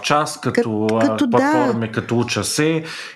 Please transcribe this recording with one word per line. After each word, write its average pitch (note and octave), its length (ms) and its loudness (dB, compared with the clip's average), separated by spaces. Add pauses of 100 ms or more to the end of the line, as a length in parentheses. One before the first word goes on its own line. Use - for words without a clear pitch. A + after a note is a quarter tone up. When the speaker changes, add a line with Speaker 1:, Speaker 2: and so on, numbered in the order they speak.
Speaker 1:
час, D3 400 0
Speaker 2:
Кът-, B2 120 -2
Speaker 1:
като, A2 400 0
а, A2+ 60 2
Speaker 2:
като, - 280 2
да. A#3 100 2
Speaker 1:
платформи, A#3+ 540 2
като A#2+ 280 -2
Уча A#2 240 -2
се D#3 400 0 (320)